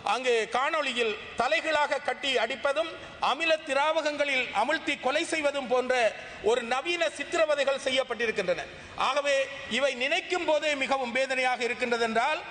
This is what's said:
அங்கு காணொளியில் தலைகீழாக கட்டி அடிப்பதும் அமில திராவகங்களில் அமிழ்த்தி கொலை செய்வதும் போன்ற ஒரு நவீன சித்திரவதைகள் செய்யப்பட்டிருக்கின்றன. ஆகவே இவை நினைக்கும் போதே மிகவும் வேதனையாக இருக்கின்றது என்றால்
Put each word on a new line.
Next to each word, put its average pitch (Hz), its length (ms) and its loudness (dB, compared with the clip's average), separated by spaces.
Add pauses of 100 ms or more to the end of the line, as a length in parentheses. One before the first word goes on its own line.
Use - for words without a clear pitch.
அங்கு 226 480 2
காணொளியில் 254 600 0 (220)
தலைகீழாக 294 600 2
கட்டி 254 380 -2
அடிப்பதும் 269 540 0 (400)
அமில 320 260 2 (120)
திராவகங்களில் 285 760 0 (160)
அமிழ்த்தி 302 380 0
கொலை 294 240 0
செய்வதும் 285 420 -2
போன்ற 247 280 2 (480)
ஒரு 240 200 2
நவீன 302 480 0
சித்திரவதைகள் 285 760 0
செய்யப்பட்டிருக்கின்றன. 220 760 0 (320)
ஆகவே 277 400 2 (340)
இவை 262 240 2
நினைக்கும் 339 500 0
போதே 302 300 2
மிகவும் 262 380 -2
வேதனையாக 254 520 0
இருக்கின்றது 233 400 0
என்றால் 240 360 0 (100)